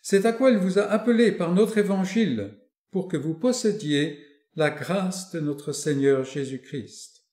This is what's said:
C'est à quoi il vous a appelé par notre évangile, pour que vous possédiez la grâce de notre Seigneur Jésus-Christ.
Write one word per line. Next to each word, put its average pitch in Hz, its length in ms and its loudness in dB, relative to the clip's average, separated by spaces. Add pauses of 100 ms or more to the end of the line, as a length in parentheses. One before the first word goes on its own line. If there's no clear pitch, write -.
C'est 196 240 2
à 226 80 4
quoi 262 180 4
il 226 60 6
vous 185 220 2
a 202 60 2
appelé 220 460 2
par 175 220 -2
notre 214 240 2
évangile, 185 840 0 (320)
pour 185 160 -4
que 165 120 -4
vous 156 160 -4
possédiez 165 880 -2 (320)
la 151 140 2
grâce 185 600 -6
de 170 100 -6
notre 147 320 -6
Seigneur 139 520 0
Jésus-Christ. 131 1080 -10